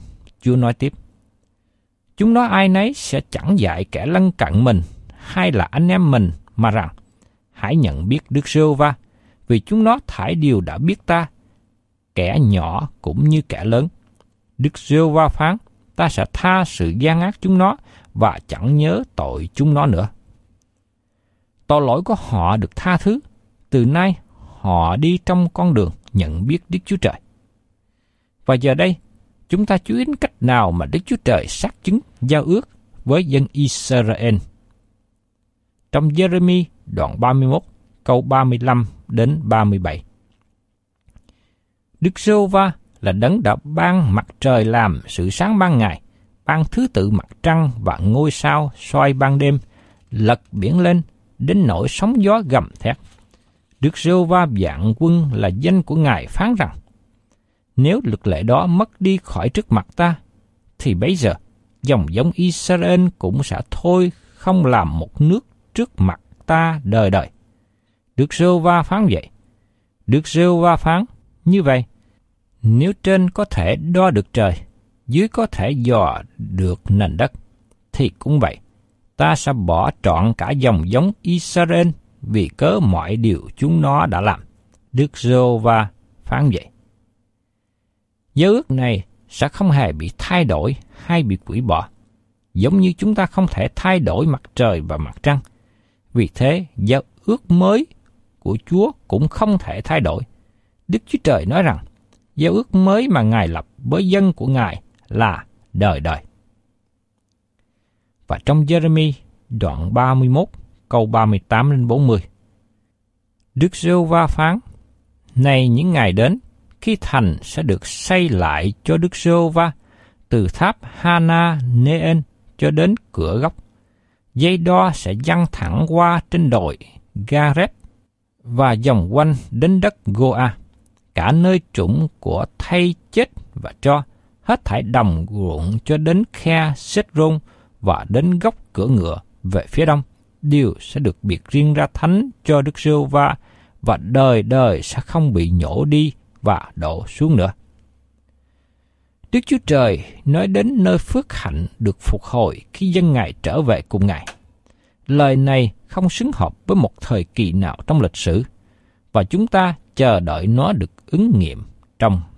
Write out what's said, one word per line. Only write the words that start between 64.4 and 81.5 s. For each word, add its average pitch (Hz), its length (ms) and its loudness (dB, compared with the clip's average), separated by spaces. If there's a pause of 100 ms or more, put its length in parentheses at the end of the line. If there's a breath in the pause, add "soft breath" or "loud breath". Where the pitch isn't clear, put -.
làm 87 340 0
một - 220 -6
nước 175 240 2 (280)
trước - 280 -4
mặt - 200 -2 (240)
ta 160 380 0
đời 107 260 2
đời." 95 200 0 (880)
Đức 143 160 0
Giê-hô-va 175 500 2
phán 202 280 0
vậy. - 180 -4 (800)
Đức 143 200 0
Giê-hô-va 170 480 2
phán 165 300 0 (400)
như 185 180 4
vậy: 131 200 2 (800)
"Nếu 123 320 2 (100)
trên 190 260 2
có 208 160 -4
thể 92 300 -2
đo 175 360 0
được 101 220 -2
trời, 101 200 2 (540)
dưới 165 200 0
có 226 200 -2
thể 190 240 -4
dò 120 500 0 (160)
được 92 520 -4
nền 95 280 0
đất, 127 140 0 (600)
thì - 180 -2 (100)
cũng 143 200 0
vậy, 85 180 -2 (600)
ta 156 180 0
sẽ 143 180 -4
bỏ 87 380 0 (120)
trọn 98 300 2
cả 110 180 -6
dòng 113 380 0
giống 147 220 0 (100)
Israel 170 640 0 (340)